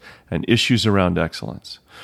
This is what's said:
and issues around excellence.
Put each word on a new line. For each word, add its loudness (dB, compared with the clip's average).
and -2
issues 2
around 4
excellence. -6